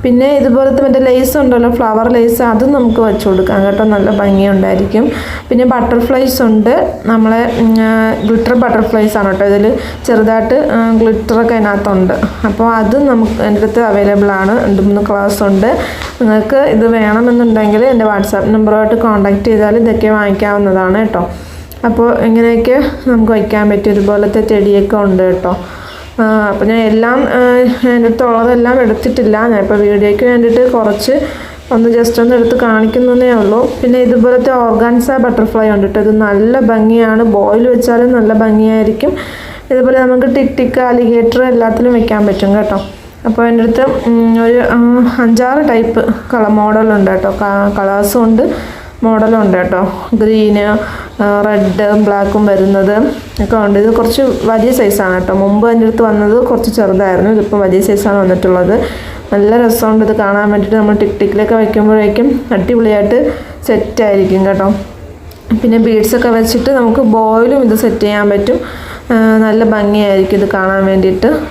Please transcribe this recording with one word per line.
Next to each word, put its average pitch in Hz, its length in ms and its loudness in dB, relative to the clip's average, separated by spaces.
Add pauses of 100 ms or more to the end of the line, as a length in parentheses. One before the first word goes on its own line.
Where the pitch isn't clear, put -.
പിന്നെ 247 240 2 (100)
ഇതുപോലത്തെ 269 480 2
മറ്റേ 262 220 2
ലേസ് 254 340 0
ഉണ്ടല്ലോ, 247 280 2 (100)
ഫ്ലവർ 226 360 0
ലേസ്, 233 240 2 (120)
അതും 240 260 0
നമുക്ക് 233 300 0
വെച്ച് - 220 -2
കൊടുക്കാം 190 360 0
കേട്ടോ, 202 180 0 (100)
നല്ല 208 160 0 (100)
ഭംഗിയുണ്ടായിരിക്കും. 196 840 0 (440)
പിന്നെ 247 240 2
ബട്ടർഫ്ലൈസ് 247 720 0
ഉണ്ട്, 220 260 2 (380)
നമ്മളെ, 226 300 2 (200)
ഉം, 226 80 2 (180)
ആ, 220 40 0 (360)
ഗ്ലിറ്റർ 233 260 0 (100)
ബട്ടർഫ്ലൈസ് 220 580 0
ആണ് 196 100 0
കേട്ടോ. 190 200 0
ഇതിൽ 202 140 2 (420)
ചെറുതായിട്ട്, 220 500 0 (180)
ആ, 226 40 2 (220)
ഗ്ലിറ്ററൊക്കെ 226 580 0
അതിനകത്തുണ്ട്. 202 540 0 (360)
അപ്പോൾ 226 200 0 (100)
അത് 220 180 0 (120)
നമുക്ക് 226 260 0 (120)
എൻ്റെ 208 160 0
അടുത്ത് 220 260 0
അവൈലബിൾ 202 420 0 (100)
ആണ്, 196 140 0 (100)
രണ്ട് 196 220 0
മൂന്ന് 202 220 0
കളേഴ്സ് 202 400 -2
ഉണ്ട്. 196 220 0 (500)
നിങ്ങൾക്ക് 220 400 0 (140)
ഇത് 220 120 2 (120)
വേണമെന്നുണ്ടെങ്കിൽ 220 840 2 (100)
എൻ്റെ 220 180 2
WhatsApp 196 440 -2
നമ്പറുമായിട്ട് 214 520 0
കോൺടാക്ട് 202 440 0
ചെയ്താൽ 214 320 2
ഇതൊക്കെ 220 360 0
വാങ്ങിക്കാവുന്നതാണ് 196 840 0
കേട്ടോ. 190 220 -2 (640)
അപ്പോൾ 233 200 0 (200)
ഇങ്ങനെയൊക്കെ 233 480 2 (320)
നമുക്ക് 226 240 2
വയ്ക്കാൻ 214 400 0
പറ്റും. 202 220 0
ഇതുപോലത്തെ 208 480 0 (100)
ചെടിയൊക്കെ 202 440 2 (100)
ഉണ്ട് 185 180 0
കേട്ടോ. 180 280 -2 (680)
ആ, 220 40 2 (260)
അപ്പോൾ 208 180 -4
ഞാൻ 226 100 0 (120)
എല്ലാം, 233 260 0 (200)
ആ, - 20 0 (560)
എൻ്റെ 233 140 2
അടുത്തുള്ളതെല്ലാം 240 760 0
എടുത്തിട്ടില്ല. 214 520 0 (160)
ഞാൻ 214 120 2
ഇപ്പോൾ 208 220 0
വീഡിയോയ്ക്ക് 208 440 2
വേണ്ടിയിട്ട് 233 320 2 (140)
കുറച്ച് 214 380 0 (600)
ഒന്ന് 226 200 2
just 233 260 0
ഒന്ന് 240 160 2
എടുത്ത് 233 260 2
കാണിക്കുന്നതേ 247 680 2 (120)
ഉള്ളൂ. 208 180 0 (220)
പിന്നെ 247 260 2
ഇതുപോലത്തെ 247 440 2 (140)
ഓർഗാൻസ 233 420 0 (180)
ബട്ടർഫ്ലൈ 226 480 0
ഉണ്ട് 196 140 0
കേട്ടോ. 202 180 -2
ഇത് 214 160 2
നല്ല 214 380 0 (120)
ഭംഗിയാണ്, 226 520 2 (120)
ബോയിൽ 208 380 2
വെച്ചാലും 240 460 2
നല്ല 220 140 2 (100)
ഭംഗിയായിരിക്കും. 220 680 0 (600)
ഇതുപോലെ 254 320 2
നമുക്ക് 254 320 2
ടിക് - 220 0
ടിക്, 247 200 0 (120)
അലിഗേറ്റർ 233 600 2
എല്ലാത്തിലും 233 480 0
വെക്കാൻ 214 300 0
പറ്റും 196 280 0
കേട്ടോ. 202 220 -2 (460)
അപ്പോൾ 233 240 0
എൻ്റെ 233 160 2
അടുത്ത്, 233 200 0 (260)
ഉം, 233 200 2 (140)
ഒരു, 240 160 2 (160)
ആ, - 20 2 (460)
അഞ്ചാറ് 254 480 2
ടൈപ്പ് 226 300 0 (300)
കളർ 214 160 0 (120)
മോഡലുണ്ട് 214 500 0
കേട്ടോ. 190 220 -2 (100)
ക-, 202 260 -2 (100)
കളേഴ്സും 202 480 0
ഉണ്ട്, 226 160 2 (600)
മോഡലും 220 380 2
ഉണ്ട് 185 140 0
കേട്ടോ. 180 240 -2 (380)
ഗ്രീന്, 214 480 2 (560)
ആ, - 20 0 (220)
റെഡ്, 202 380 0 (200)
ബ്ലാക്കും 202 440 0
വരുന്നത് 196 460 2 (480)
ഒക്കെ 208 200 -2
ഉണ്ട്. 202 180 0
ഇത് 220 160 2
കുറച്ച് 233 240 0 (280)
വലിയ 226 280 0
സൈസാണ് 196 400 0
കേട്ടോ. 185 240 -4
മുമ്പ് 202 300 0
എൻ്റെ 233 160 2
അടുത്ത് 226 200 0
വന്നത് 208 280 0 (140)
കുറച്ച് 233 280 -2
ചെറുതായിരുന്നു, 190 580 0
ഇതിപ്പോൾ 208 300 -2
വലിയ 190 220 0
സൈസാണ് 202 360 0
വന്നിട്ടുള്ളത്. 185 500 0 (600)
നല്ല 208 300 2
രസമുണ്ട് 220 440 0
ഇത് 214 60 0 (100)
കാണാൻ 202 300 0
വേണ്ടിയിട്ട്. 202 280 0
നമ്മൾ 208 220 2
ടിക് 190 180 -2
ടിക്കിലൊക്കെ 208 400 0
വയ്ക്കുമ്പോഴേക്കും 214 640 2 (280)
അടിപൊളിയായിട്ട് 214 640 0 (480)
സെറ്റായിരിക്കും 196 800 0
കേട്ടോ. 196 200 0 (920)
പിന്നെ 226 260 2
ബീഡ്സൊക്കെ 226 520 0
വെച്ചിട്ട് 233 300 0 (100)
നമുക്ക് 233 220 0 (140)
ബോയിലും 226 520 2
ഇത് 214 160 2
സെറ്റ് 214 240 0
ചെയ്യാൻ 208 260 0
പറ്റും. 208 260 -2 (540)
ആ, - 20 2 (300)
നല്ല 220 180 0 (120)
ഭംഗിയായിരിക്കും 202 680 0
ഇത് 196 160 -2
കാണാൻ 190 340 0
വേണ്ടിയിട്ട്. 190 400 0 (200)